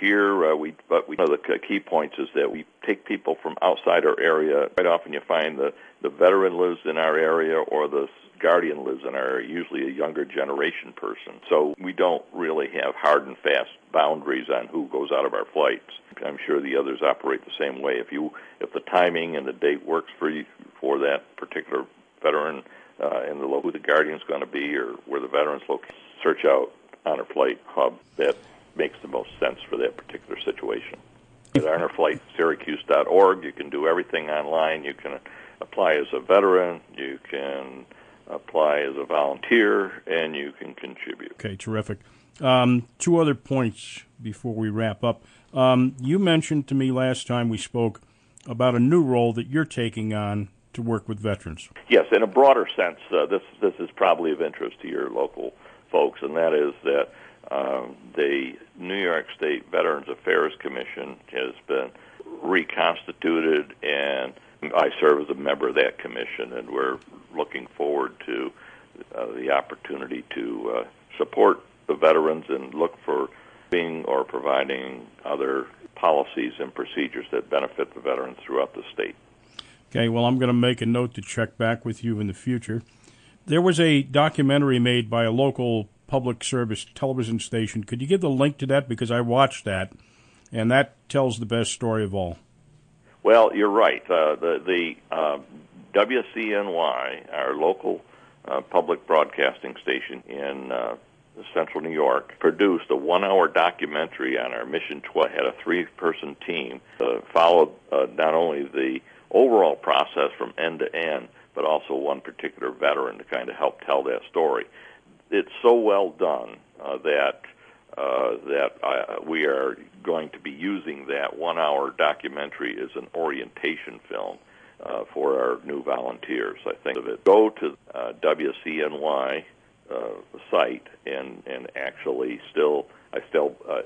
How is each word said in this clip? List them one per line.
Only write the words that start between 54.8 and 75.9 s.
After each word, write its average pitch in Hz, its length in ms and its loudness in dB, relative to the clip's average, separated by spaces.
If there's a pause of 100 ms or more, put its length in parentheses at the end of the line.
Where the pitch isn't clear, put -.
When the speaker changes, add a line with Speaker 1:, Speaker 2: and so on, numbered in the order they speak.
Speaker 1:
to - 80 -12
your 67 220 -4
local 62 420 -4 (380)
folks, 76 320 2
and 71 140 -6
that 82 180 2
is 73 180 2 (120)
that, 71 260 0 (400)
um, 65 460 -4 (180)
the 71 420 -2 (220)
New 90 180 -8
York 87 300 -2 (100)
State 76 340 -4
Veterans 82 380 0
Affairs 78 520 0
Commission 65 560 -10 (100)
has 64 280 -8 (120)
been 65 240 -4 (500)
reconstituted, 80 1400 0
and 69 500 -2 (420)
I 76 140 4 (120)
serve 73 200 6
as 73 80 -6
a 71 60 -4
member 69 340 -2
of 65 60 -4
that 67 240 0
commission, 60 560 -10
and 58 160 -10
we're 65 280 -2 (360)
looking 76 320 -6 (100)
forward 71 380 -2 (100)
to, 64 280 -6 (640)
uh, 57 180 -6
the 64 180 -6
opportunity 67 760 -4 (100)
to, 57 420 -6
uh, 58 80 -4 (340)
support 101 420 4 (280)
the 78 60 0
veterans 78 540 4
and 67 240 -6
look 80 320 -2
for 69 240 -2 (420)
being 82 340 -2
or 65 200 0
providing 65 800 -2 (180)
other 67 420 -2 (280)